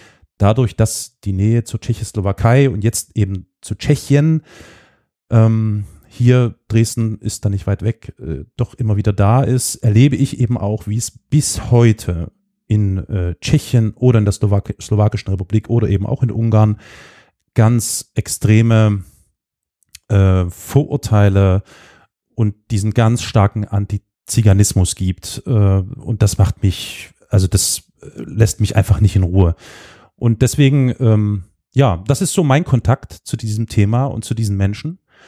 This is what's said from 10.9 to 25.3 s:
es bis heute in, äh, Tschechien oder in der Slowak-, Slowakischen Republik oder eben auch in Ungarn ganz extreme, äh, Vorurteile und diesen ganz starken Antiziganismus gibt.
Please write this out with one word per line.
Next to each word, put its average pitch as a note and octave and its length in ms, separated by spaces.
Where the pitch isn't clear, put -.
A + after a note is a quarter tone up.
es - 140
bis - 600
heute G#2+ 600
in, G2+ 320
äh, F2 320
Tschechien A#2 540
oder B2 240
in G#2 60
der G2+ 80
Slowak-, G2+ 480
Slowakischen G#2 500
Republik G2 380
oder A2+ 200
eben G2+ 160
auch A#2 180
in A#2 80
Ungarn A2 480
ganz A#2 580
extreme, G#2+ 920
äh, F#2+ 400
Vorurteile G2 1120
und G#2+ 200
diesen G#2 220
ganz A#2 280
starken G#2 440
Antiziganismus G2+ 1300
gibt. - 500